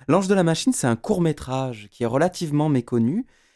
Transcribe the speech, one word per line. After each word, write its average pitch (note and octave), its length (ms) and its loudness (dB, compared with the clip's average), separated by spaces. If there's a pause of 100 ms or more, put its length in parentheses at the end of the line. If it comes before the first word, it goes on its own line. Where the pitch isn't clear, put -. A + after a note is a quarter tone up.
L'Ange F#3 200 2
de G3+ 60 4
la F#3+ 100 4
machine, E3 300 0
c'est - 140 -2
un A#2 80 2
court-métrage C3 960 -4
qui - 100 -10
est A#2+ 60 0
relativement D3+ 600 0
méconnu B2+ 580 0 (280)